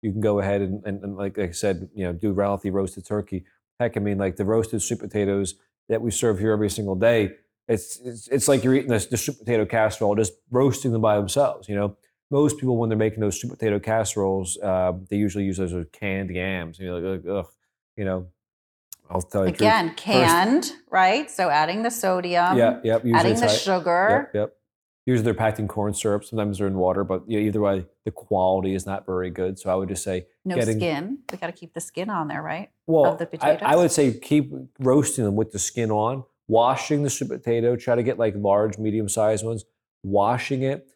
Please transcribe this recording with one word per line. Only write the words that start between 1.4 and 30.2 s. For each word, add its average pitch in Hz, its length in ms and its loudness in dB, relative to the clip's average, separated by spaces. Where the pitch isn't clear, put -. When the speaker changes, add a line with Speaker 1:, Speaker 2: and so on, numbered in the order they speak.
Speaker 1:
I - 20 -12
said, 92 440 -4
you 101 100 -6
know, 87 80 -4
do 98 220 -2
healthy 101 340 -2
roasted 95 360 -4
turkey. 104 380 -6
Heck, 117 180 -2
I - 20 -2
mean, 101 180 -2
like, 98 180 -2
the 101 100 -2
roasted 110 360 0
sweet - 180 -6
potatoes 98 560 -2
that 113 120 0
we 117 100 -2
serve 107 280 0
here 107 120 2
every 107 180 2
single 98 260 -4
day, 110 360 4
it's, - 360 -4
it's, 117 240 -14
it's 131 200 0
like 135 160 4
you're 131 120 4
eating 139 140 0
this, 110 180 2
the 123 100 -2
sweet - 220 -6
potato 110 260 2
casserole, 107 500 0
just 110 180 0
roasting 127 400 2
them 113 100 0
by 107 160 4
themselves, 120 500 0
you 104 80 -4
know? 101 220 -2
Most 147 280 2
people, 127 180 0
when 113 120 0
they're 110 80 0
making 110 240 0
those 101 180 -2
sweet 123 100 -8
potato 104 300 -2
casseroles, 98 840 -2
uh, 92 320 0
they 104 80 -2
usually 104 280 -2
use 92 120 -2
those 90 160 -4
as 87 180 -6
canned 98 380 -6
yams. 90 480 -6
You 92 100 -14
know, 90 120 -6
like, 90 280 -6
"Ugh," 95 200 -4
you 104 80 -6
know, 92 220 -4
I'll 180 140 -4
tell - 240 -2
you 127 40 0
the - 60 -6
truth. - 100 -2
Speaker 2:
Again, 220 220 2
Speaker 1:
First - 80 -14
Speaker 2:
canned, 196 720 2
right? 190 400 4
So 185 180 0
adding 156 320 2
the 226 80 0
sodium, 180 680 2
Speaker 1:
Yeah, 117 260 4
yep, 113 200 2
usually 117 160 4
Speaker 2:
adding 113 120 4
Speaker 1:
it's 110 100 2
Speaker 2:
the - 60 4
Speaker 1:
high, 104 60 4
Speaker 2:
sugar. 190 800 2
Speaker 1:
yep, 104 80 0
yep. - 140 -4
Usually 123 160 2
they're 113 100 2
packed 110 240 0
in 107 100 -4
corn 104 280 -4
syrup. 104 280 -2
Sometimes 104 360 -4
they're 101 80 0
in 98 100 -2
water, 92 260 0
but, 92 240 -4
you 110 120 -2
know, 107 80 0
either 104 140 0
way, 98 260 0
the 110 60 -6
quality 95 640 0
is 95 100 -6
not 98 220 -8
very 92 240 -4
good. 92 260 -6
So 95 140 -6
I - 40 2
would 95 140 -4
just 98 140 -6
say 92 240 -6